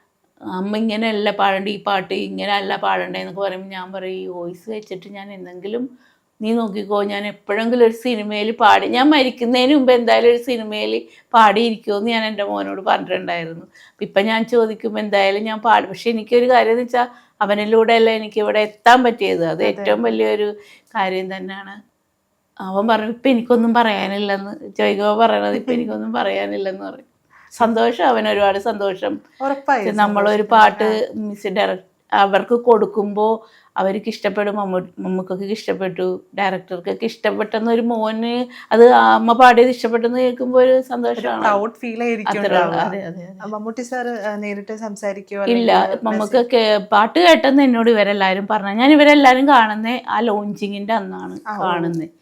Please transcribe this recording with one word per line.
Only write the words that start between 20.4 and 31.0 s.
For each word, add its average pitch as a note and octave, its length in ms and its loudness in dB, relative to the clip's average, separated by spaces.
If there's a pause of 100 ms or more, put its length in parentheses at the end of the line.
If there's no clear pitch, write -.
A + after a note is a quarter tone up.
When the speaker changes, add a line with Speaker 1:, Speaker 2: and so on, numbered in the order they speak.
Speaker 1:
കാര്യം F#3+ 360 -4
തന്നെയാണ്. F#3+ 480 -14 (840)
അവൻ G3 280 -2
പറഞ്ഞു, G#3+ 220 0
"ഇപ്പൊ A#3+ 180 -2
എനിക്കൊന്നും A#3 460 2
പറയാനില്ലെന്ന്", G3+ 800 -2 (220)
ചോദിക്കുമ്പോ G#3 420 0
പറയണത്, G#3 400 2
"ഇപ്പൊ - 160 -6
എനിക്കൊന്നും A3 400 -6
പറയാനില്ലെന്ന്" G3 720 -4
പറയും. - 240 -16 (440)
സന്തോഷം, A#3 540 0
അവന് A3 220 2
ഒരുപാട് G3+ 300 2
സന്തോഷം. G3+ 560 -4 (260)
Speaker 2:
ഉറപ്പായും C4 560 -2
Speaker 1:
നമ്മളൊരു G#3 480 2
Speaker 2:
സന്തോഷം. G#3 80 -4
Speaker 1:
പാട്ട് G#3+ 340 4
Speaker 2:
ആ. A3 300 -2